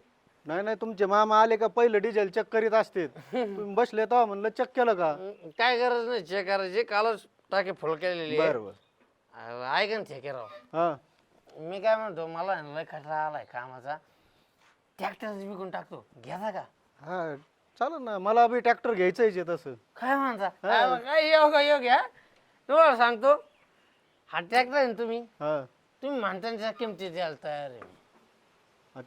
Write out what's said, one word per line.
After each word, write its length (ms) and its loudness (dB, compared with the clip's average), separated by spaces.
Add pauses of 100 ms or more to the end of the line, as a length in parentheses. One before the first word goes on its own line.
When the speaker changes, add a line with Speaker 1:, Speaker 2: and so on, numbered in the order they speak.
(460)
Speaker 1:
नाही, 160 -4
नाही, 180 -2
तुमचे 260 -2
मामा 360 6
आले 140 4
का 100 2
पहिलं 340 4
डिझेल 300 0
चेक 220 -2
करीत 180 2
असते. 360 2
Speaker 2:
<laughs> 260 -14
Speaker 1:
तुम्ही 420 -6
बसले 300 2
तेव्हा 220 4
म्हणलं 220 -4
चेक 180 -4
केलं 280 2
का? 160 0
Speaker 2:
हम्म, 480 -10
काय 200 2
गरज 300 0
नाही 140 -4
चेक 240 -4
करायची, 360 -2
कालच 440 0 (240)
टाके 220 -2
फुल 220 -4
केलेली 440 -4
आहे. 100 4
Speaker 1:
बरं, 160 -2
बरं. 80 -14 (680)
Speaker 2:
अहो, 360 -8
ऐका 220 0
ना 60 -6
ठेकेराव. 440 -12
Speaker 1:
हा. 500 -4 (600)
Speaker 2:
मी 240 -12
काय 160 2
म्हणतो, 300 -6
मला 260 -6
आहे 100 -6
ना 120 -14
लय 100 -8
खटरा 420 -6
आलाय 180 -8
कामाचा. 520 -12 (1000)
ट्रॅक्टर 300 -8
विकून 420 -10
टाकतो, 360 -14 (120)
घेता 320 -8
का? 100 -8 (400)
Speaker 1:
हा, 360 -8 (420)
चालेल 240 -4
ना, 160 -6
मला 280 6
बी 140 2
ट्रॅक्टर 340 2
घ्यायचं 280 2
आहे 260 2
तसं. 260 -6 (220)
Speaker 2:
काय 200 0
म्हणता? 300 -2
Speaker 1:
हा. 320 0
Speaker 2:
अहो, 180 2
काय 340 2
योग, 240 6
योग, 280 4
हा? 240 4 (600)
तुम्हाला 280 6
सांगतो, 480 4 (840)
हा 120 -6
ट्रॅक्टर 360 0
आहे 100 4
ना 120 -2
तुम्ही, 220 -4
Speaker 1:
हा. 440 -4 (380)
Speaker 2:
तुम्ही 180 -4
म्हणता 360 -6
त्या 140 -6
किमतीत 400 -8
द्यायला 340 -6
तयार 260 -8
आहे. 100 -18 (1120)
Speaker 1:
हा, 120 -16